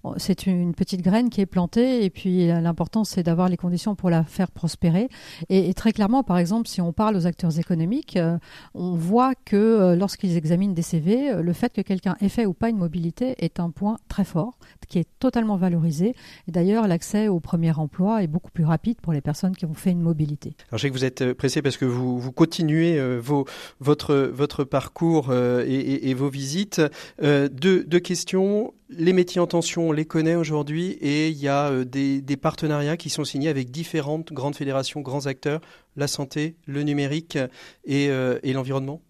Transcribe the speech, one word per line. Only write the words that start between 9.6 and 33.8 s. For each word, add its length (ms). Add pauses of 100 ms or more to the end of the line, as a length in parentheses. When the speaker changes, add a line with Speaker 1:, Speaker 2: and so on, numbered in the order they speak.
Speaker 1:
lorsqu'ils 400
examinent 380
des 80
C 180
V, 320
euh, 100
le 120
fait 180
que 100
quelqu'un 380
ait 100
fait 160
ou 80
pas 160
une 80
mobilité 600
est 240
un 80
point 300 (100)
très 160
fort, 320 (320)
qui 100
est 80 (120)
totalement 360
valorisé. 600 (320)
Et 40
d'ailleurs, 360
l'accès 420
au 100
premier 320
emploi 520
est 40
beaucoup 240
plus 140
rapide 360
pour 120
les 80
personnes 340
qui 100
ont 100
fait 160
une 100
mobilité. 540 (140)
Speaker 2:
Alors, 100
je 20
sais 80
que 60
vous 100
êtes, 160
euh, 140
pressé 260
parce 160
que 80
vous, 340
vous 120
continuez, 680
euh, 240
vos, 220 (340)
votre, 360 (180)
votre 300
parcours, 680
euh... 140 (240)
Et, 80
et, 340
et 40
vos 160
visites. 520 (400)
Euh, 280
deux, 340
deux 160
questions. 760 (160)
Les 240
métiers 280
en 60
tension, 420
on 20
les 140
connaît 300
aujourd'hui 560 (100)
et 260
il 100
y 120
a, 180
euh, 160
des, 380
des 160
partenariats 600
qui 120
sont 160
signés 240
avec 200
différentes 600